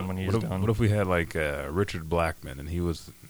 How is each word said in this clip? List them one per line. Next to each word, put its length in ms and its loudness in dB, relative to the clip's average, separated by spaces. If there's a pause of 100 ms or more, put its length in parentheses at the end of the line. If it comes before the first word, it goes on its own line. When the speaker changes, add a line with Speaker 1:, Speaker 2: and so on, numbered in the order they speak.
Speaker 1:
on 40 -4
when 80 -2
he's 160 -2
Speaker 2:
what 100 2
if, 60 -4
Speaker 1:
done. 140 0
Speaker 2:
what 80 2
if 80 2
we 100 4
had, 180 4
like, 300 2
uh, 340 -2
Richard 380 -2
Blackman 500 -2
and 120 -8
he 100 0
was, 300 -2 (200)